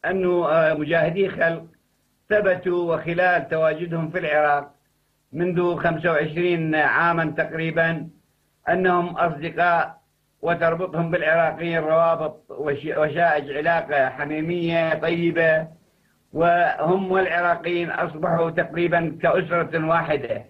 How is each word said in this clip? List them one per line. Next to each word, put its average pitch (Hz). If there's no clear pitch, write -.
أنه، 180
آه، 160
مجاهدي 165
خلق 165
ثبتوا 180
وخلال 170
تواجدهم 160
في 175
العراق 147
منذ 175
خمسة 165
وعشرين 160
عامًا 160
تقريبًا 160
أنهم 175
أصدقاء، 165
وتربطهم 165
بالعراقيين 165
روابط 160
وش-، 143
وشائج 151
علاقة 151
حميمية 160
طيبة، 165
وهم 170
والعراقيين 175
أصبحوا 165
تقريبًا 165
كأسرة 165
واحدة 156